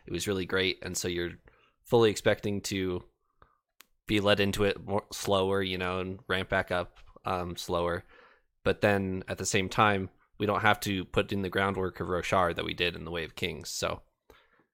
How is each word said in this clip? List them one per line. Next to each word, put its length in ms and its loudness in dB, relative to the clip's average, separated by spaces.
it 80 -10
was 140 -4
really 180 -2
great, 380 0
and 120 -8
so 120 -4
you're 260 -4
fully 280 6
expecting 500 0
to 420 -2
be 80 4
led 220 6
into 240 2
it 200 0
more 280 -2
slower, 480 2
you 160 -2
know, 240 -2
and 260 -6
ramp 220 -2
back 200 0
up, 280 -4
um, 320 -4
slower. 480 -2
But 160 0
then 480 2
at 80 -6
the 80 -4
same 240 0
time, 400 2
we 80 -2
don't 140 2
have 220 4
to 240 -2
put 260 0
in 120 -2
the 60 -2
groundwork 520 -2
of 80 -6
Roshar 440 2
that 120 -4
we 80 -6
did 240 -2
in 80 -10
the 60 -8
Way 120 -4
of 140 -12
Kings. 320 -6
So 320 -6